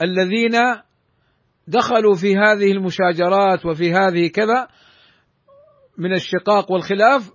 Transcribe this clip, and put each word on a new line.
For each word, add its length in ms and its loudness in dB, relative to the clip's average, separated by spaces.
الذين 500 0
دخلوا 480 2
في 220 0
هذه 360 2
المشاجرات 920 0
وفي 260 -2
هذه 360 0
كذا 400 -2
من 140 -6
الشقاق 600 -2
والخلاف، 640 0